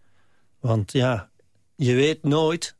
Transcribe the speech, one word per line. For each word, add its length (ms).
Want 320
ja, 360
je 180
weet 280
nooit, 580